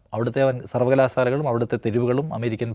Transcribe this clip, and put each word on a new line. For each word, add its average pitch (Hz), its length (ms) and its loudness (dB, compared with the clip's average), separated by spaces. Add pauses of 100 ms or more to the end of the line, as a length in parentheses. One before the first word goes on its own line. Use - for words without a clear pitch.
(140)
അവിടുത്തെ 120 340 0
വൻ 127 100 -2 (140)
സർവകലാശാലകളും 131 800 2
അവിടുത്തെ 117 260 -2 (100)
തെരുവുകളും 123 480 0
അമേരിക്കൻ 113 400 -4